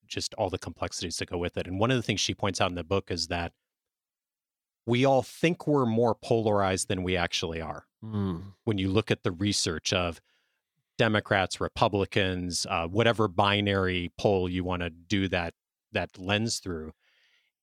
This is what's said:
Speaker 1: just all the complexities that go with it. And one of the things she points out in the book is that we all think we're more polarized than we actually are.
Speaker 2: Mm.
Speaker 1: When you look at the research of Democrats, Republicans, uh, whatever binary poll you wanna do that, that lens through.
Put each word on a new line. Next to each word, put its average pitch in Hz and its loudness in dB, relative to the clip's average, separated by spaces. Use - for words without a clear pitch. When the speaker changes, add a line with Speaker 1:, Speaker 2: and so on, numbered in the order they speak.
Speaker 1:
just - -8
all 104 -2
the 92 -4
complexities - -8
that 95 -6
go 92 -6
with 87 -4
it. 90 -4
And 92 -4
one 117 4
of 131 2
the 117 0
things 101 -2
she - -2
points 98 -2
out 95 2
in 87 -6
the 87 -6
book 95 -2
is 92 -4
that 87 -4
we 120 4
all 135 6
think - -2
we're 143 4
more 113 2
polarized 101 2
than 92 -2
we 90 0
actually 82 -2
are. - -10
Speaker 2:
Mm. 98 -4
Speaker 1:
When 107 0
you 95 2
look 98 2
at - -2
the 98 -2
research 90 -2
of 87 0
Democrats, 104 2
Republicans, 92 0
uh, 85 0
whatever 110 4
binary 98 2
poll 95 2
you 90 -2
wanna 87 -4
do 87 0
that, 85 -2
that 92 -4
lens 104 -2
through. 78 -8